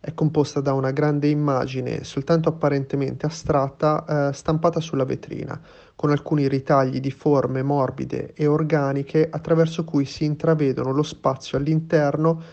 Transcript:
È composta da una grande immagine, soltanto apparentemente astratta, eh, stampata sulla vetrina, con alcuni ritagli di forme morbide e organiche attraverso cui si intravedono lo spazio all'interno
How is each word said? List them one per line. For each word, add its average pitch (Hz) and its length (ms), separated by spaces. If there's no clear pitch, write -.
È 151 120
composta 147 480
da 139 100
una 135 200
grande 147 360
immagine, 127 800
soltanto 165 420
apparentemente 139 800
astratta, 147 1040
eh, 139 40
stampata 165 460
sulla 143 240
vetrina, - 580
con - 160
alcuni 147 380
ritagli 135 540
di 135 100
forme 131 520
morbide 135 680
e 151 140
organiche 151 840
attraverso 160 540
cui 147 220
si - 180
intravedono 147 680
lo 147 100
spazio - 540
all'interno 156 840